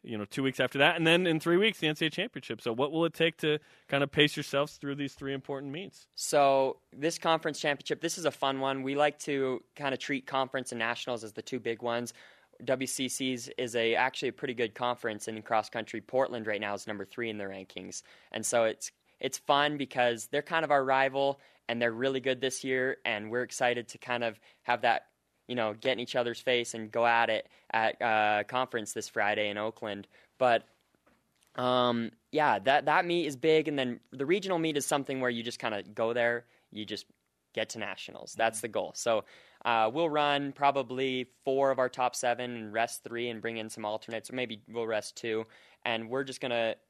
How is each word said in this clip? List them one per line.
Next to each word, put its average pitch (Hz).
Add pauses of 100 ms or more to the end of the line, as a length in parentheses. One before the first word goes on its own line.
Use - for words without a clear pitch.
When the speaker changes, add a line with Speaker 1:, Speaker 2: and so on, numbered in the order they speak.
Speaker 1:
you 117
know, 104
two -
weeks 135
after 131
that, 160
and 165
then 175
in 160
three 170
weeks, 214
the 160
N 151
C 160
A 151
Championship. 143
So 123
what 135
will 160
it 160
take 165
to 151 (260)
kinda 139
pace 147
yourselves 143
through 139
these 143
three 135
important 139
meets? 190
Speaker 2:
So 139 (120)
this 147
conference 160
championship, 143
this 165
is 170
a 147
fun 135
one. 135
We 135
like 147
to 135 (140)
kinda 139
treat 135
conference 131
and 120
nationals 117
as 107
the 113
two 127
big 113
ones. 120 (520)
W 131
C 131
C's 127
is 120
a, 113
actually 131
a -
pretty 131
good 113
conference 120
in 110
cross 110
country. 110
Portland 120
right 104
now 101
is 98
number 101
three 113
in 107
the 101
rankings. 95 (300)
And 110
so 117
it's, - (300)
it's 127
fun 147
because 123
they're 147
kind 165
of 143
our 139
rival, 135 (280)
and 117
they're 117
really 131
good 127
this 131
year, 131
and 107
we're 120
excited 120
to -
kind 120
of 110 (220)
have 120
that 117 (420)
you 123
know, 110
get 127
in 120
each 123
other's 120
face 123
and 110
go 117
at 117
it 110 (240)
at, 110
uh, 107
conference 123
this 110
Friday 104
in 101
Oakland. 104 (300)
But, 117 (920)
um, 123 (220)
yeah, 143
that, 135
that 165
meet 170
is 143
big, 156
and 147
then 123 (120)
the 135
regional 185
meet 160
is 139
something 139
where 127
you 117
just 117
kinda 107
go 113
there, 120 (240)
you 107
just 101 (460)
get 110
to 117
nationals. -
That's 113
the 120
goal. 98
So, 113 (400)
uh, 113
we'll 160
run 143
probably 131 (160)
four 135
of 127
our 127
top 123
seven 120
and 107
rest 113
three 117
and 113
bring 113
in 110
some 110
alternates, 110
or 123
maybe 113
we'll 113
rest 110
two. 110 (380)
And 113
we're 135
just 131
gonna 117 (140)